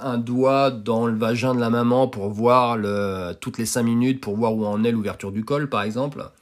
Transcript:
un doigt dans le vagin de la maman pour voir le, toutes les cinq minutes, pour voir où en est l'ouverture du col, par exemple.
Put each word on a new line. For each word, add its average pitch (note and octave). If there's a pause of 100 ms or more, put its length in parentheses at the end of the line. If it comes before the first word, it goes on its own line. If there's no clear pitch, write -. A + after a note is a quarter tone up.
un B2+
doigt C3
dans A2+
le A2+
vagin A#2
de B2
la A#2
maman A#2+
pour G2+
voir A#2+
le, G2+
toutes -
les A#2
cinq A#2+
minutes, A#2+
pour G#2
voir A2+
où G#2+
en G#2
est A#2
l'ouverture G2+
du A2
col, C#3+
par A2
exemple. A#2+ (100)